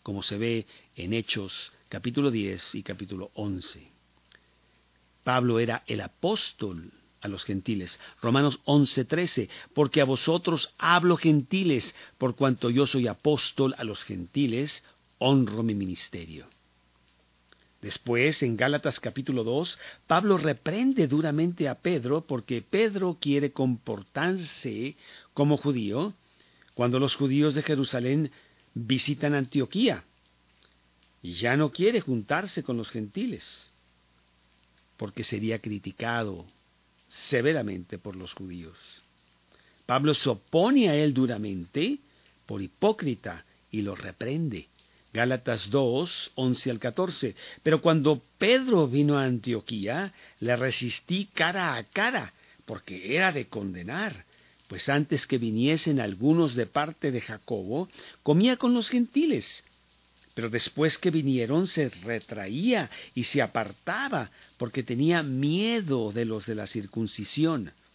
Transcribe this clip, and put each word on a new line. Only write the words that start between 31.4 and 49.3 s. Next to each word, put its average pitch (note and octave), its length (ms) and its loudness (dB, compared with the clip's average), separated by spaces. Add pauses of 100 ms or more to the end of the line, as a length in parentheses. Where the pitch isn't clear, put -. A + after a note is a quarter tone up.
no D3 160 2
quiere G#3 280 2
juntarse C#3+ 600 -4
con B2+ 140 -4
los A2+ 140 -6
gentiles, B2+ 840 -8 (1200)
porque G#2+ 280 -8
sería A2 360 -4
criticado G#2 840 -6 (600)
severamente A2+ 920 -2
por F#2 200 -12
los F#2 180 -14
judíos. F2 680 -14 (840)
Pablo C#3 280 4
se - 140 0
opone F#3+ 600 4
a D3 60 4
él D3 180 4
duramente A#2 840 0 (440)
por G2+ 160 -8
hipócrita A#2+ 840 -2 (240)
y G#2+ 120 -2
lo G2+ 120 -4
reprende. A2+ 760 -6 (420)
Gálatas A#2+ 600 0
dos, C3+ 640 0
once B2+ 360 0
al A#2 80 -4
catorce. C3 560 -4 (280)
Pero D#3+ 180 4
cuando D#3 420 4 (140)
Pedro A#3 500 4
vino D3 300 4
a C#3 80 2
Antioquía, A#2 880 -2 (280)